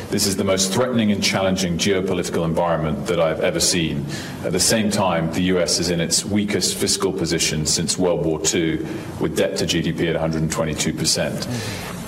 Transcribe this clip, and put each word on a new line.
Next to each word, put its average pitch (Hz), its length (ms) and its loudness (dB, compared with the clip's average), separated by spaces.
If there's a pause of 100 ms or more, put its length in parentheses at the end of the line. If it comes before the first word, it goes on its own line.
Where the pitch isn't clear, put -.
(120)
"This 104 140 0
is 95 100 0
the 98 80 0
most 95 300 2
threatening 117 400 2
and 95 100 0
challenging 92 540 2
geopolitical 92 640 0
environment 80 640 0
that 85 120 2
I've 80 200 2
ever 85 220 0
seen. 73 440 0 (380)
At 92 80 -2
the 92 80 0
same 104 320 2
time, 85 400 0
the 90 120 0
U 92 160 2
S 82 200 2
is 85 100 0
in 85 120 0
its 82 240 0
weakest 101 500 0
fiscal 95 380 0
position 78 520 -2
since 82 320 0
World 85 280 0
War 78 160 0
Two, 80 440 0 (360)
with 85 160 -2
debt - 200 2
to 95 80 -2
G 85 160 0
D 80 120 -2
P 82 160 0
at 80 80 0
a - 20 -2
hundred 80 220 0
and 78 100 0
twenty-two 78 420 -2
percent." - 540 -2 (600)